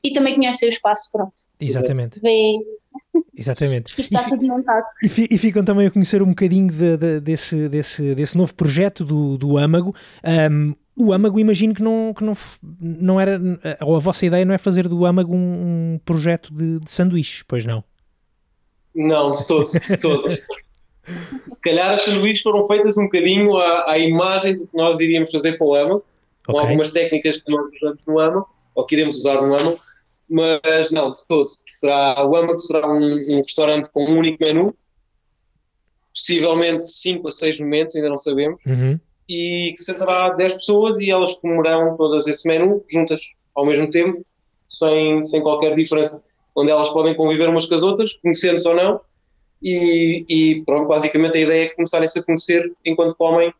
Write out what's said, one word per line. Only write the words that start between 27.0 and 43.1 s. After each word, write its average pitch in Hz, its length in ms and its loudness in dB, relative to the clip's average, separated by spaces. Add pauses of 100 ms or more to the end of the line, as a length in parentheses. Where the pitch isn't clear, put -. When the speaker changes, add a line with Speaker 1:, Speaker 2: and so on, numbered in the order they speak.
Speaker 3:
que 151 80 -8
nós 147 160 -2 (160)
usamos 151 240 -6
no 156 140 0
Âmago, 175 280 0 (260)
ou 123 120 -4
que 160 80 -2
iremos 156 240 0
usar 139 240 0
no 139 120 2
Âmago, 165 240 0 (520)
mas 160 600 0
não, 151 220 0
de - 140 -12
todo. 147 200 2 (200)
Será, 139 600 0
o 143 100 2
Âmago 170 220 2
será 156 300 -2
um, 147 160 2
um 147 340 0
restaurante 151 540 0
com 147 140 0
um 156 100 4
único 160 260 0
menu, 165 320 0 (1400)
possivelmente 165 720 0
cinco 175 420 -4
a 139 40 -6
seis 156 280 0
momentos, 156 360 -2
ainda 151 120 -2
não 143 100 -4
sabemos, 147 480 -4
Speaker 2:
Uhum. 131 320 0 (300)
Speaker 3:
e 175 480 -4
que - 60 -14
sentará 185 480 0
dez 180 240 0
pessoas 208 440 2
e 196 120 -2
elas 185 240 2
comerão 165 600 0
todas 151 300 0
esse 151 220 -4
menu 185 420 2
juntas 160 300 0 (340)